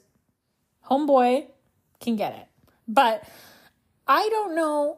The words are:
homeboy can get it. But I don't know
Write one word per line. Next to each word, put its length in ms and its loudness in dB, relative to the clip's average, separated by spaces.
homeboy 580 2
can 160 -4
get 180 -6
it. 140 -20
But 360 2
I 240 2
don't 240 -4
know 440 -2